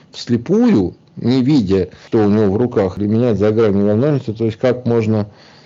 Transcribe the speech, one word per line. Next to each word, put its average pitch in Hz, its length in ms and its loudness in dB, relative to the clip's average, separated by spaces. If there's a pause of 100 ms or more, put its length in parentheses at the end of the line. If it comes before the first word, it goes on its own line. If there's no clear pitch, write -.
(100)
вслепую, 120 840 0 (200)
не 127 280 0
видя, 98 460 2 (200)
что 117 160 0
у 104 40 2
него 104 240 2
в 98 40 -2
руках, 110 420 -2
для 104 100 -2
меня 113 220 0
это 101 80 -2
за 107 140 2
гранью 104 340 2
возможности. 120 460 0
То 110 140 -6
есть 110 120 -4
как 123 280 -2
можно 110 420 0 (360)